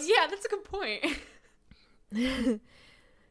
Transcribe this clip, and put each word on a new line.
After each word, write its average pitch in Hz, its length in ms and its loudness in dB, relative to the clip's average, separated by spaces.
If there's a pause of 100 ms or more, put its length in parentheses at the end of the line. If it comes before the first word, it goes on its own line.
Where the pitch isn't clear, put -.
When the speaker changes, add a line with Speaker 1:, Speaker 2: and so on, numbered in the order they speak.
Speaker 1:
Oh, 294 60 -6
yeah, 359 220 6
that's 392 180 -8
a - 20 -4
good 403 160 -4
point. 359 400 -6 (1080)
<laughs> 247 540 0
Speaker 2:
<laughs> - 40 -20 (600)